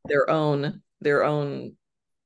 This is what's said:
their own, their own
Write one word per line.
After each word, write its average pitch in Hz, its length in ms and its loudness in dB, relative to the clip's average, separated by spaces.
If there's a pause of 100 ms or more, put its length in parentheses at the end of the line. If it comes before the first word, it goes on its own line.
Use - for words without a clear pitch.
their 143 240 2
own, 151 520 0 (200)
their 143 220 2
own 139 520 -2 (500)